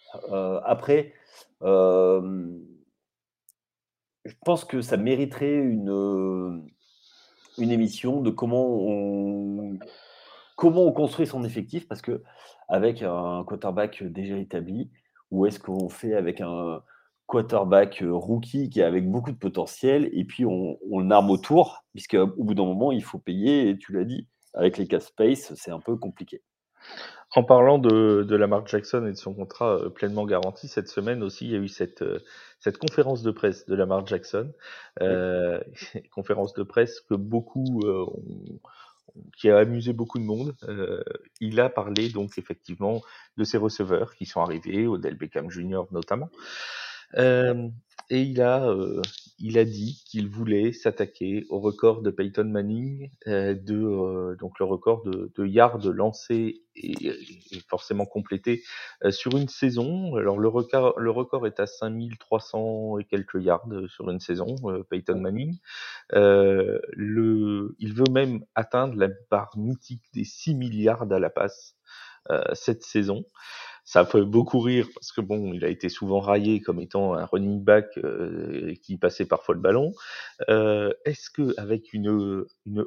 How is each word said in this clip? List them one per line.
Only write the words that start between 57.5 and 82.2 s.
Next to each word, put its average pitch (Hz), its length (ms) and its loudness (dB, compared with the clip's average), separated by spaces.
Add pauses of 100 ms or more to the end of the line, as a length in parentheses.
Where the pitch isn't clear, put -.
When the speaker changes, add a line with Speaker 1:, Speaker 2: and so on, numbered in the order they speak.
Speaker 2:
forcément 101 360 -4
complétés, 107 580 -4 (420)
euh, 98 60 4
sur - 260 -2
une 139 120 0
saison. 139 680 -2
Alors 101 240 2
le 107 80 4
record, 123 520 2
le 113 120 2
record 120 380 -2
est 101 100 -4
à 101 80 0
cinq 110 240 -8
mille 113 280 -8
trois - 220 -2
cents 110 580 -4
et 101 60 -6
quelques 95 380 -4
yards, 90 300 2
euh, 95 160 -8
sur - 200 -12
une 90 120 -4
saison, 92 340 -4 (100)
euh, 95 200 -4
Peyton 92 300 -4
Speaker 1:
Ouais. 95 60 -4
Speaker 2:
Manning. 120 360 -4 (560)
Euh, 98 640 6 (140)
le, 107 880 0
il 107 120 -6
veut 131 200 4
même 127 320 0 (100)
atteindre 123 420 0
la 98 120 2 (220)
barre 101 260 0
mythique 120 480 -6 (100)
des 113 100 -4
six - 300 -4
mille 120 260 -4
yards 110 300 2
à 95 80 2
la 90 120 0
passe, - 440 -4 (560)
euh, 73 120 0 (100)
cette - 320 -2
saison. 101 400 -2 (640)
Ça 90 160 8
fait 101 180 6
beaucoup 117 360 4
rire 120 360 2
parce - 180 -16
que - 80 -4
bon, 101 320 -4
il 87 120 -4
a 82 40 0
été 87 200 -4
souvent 98 300 -2
raillé 104 420 2
comme 87 200 -4
étant 95 340 -2
un 82 100 -4
running 98 380 -2
back, 104 240 6 (120)
euh, 85 840 -6
qui 95 140 -8
passait 90 300 0
parfois - 280 0
le 85 60 -4
ballon. 123 320 4 (560)
Euh, 107 440 4 (120)
est-ce - 260 -6
que 135 260 0
avec 107 360 -4
une, 101 520 0 (200)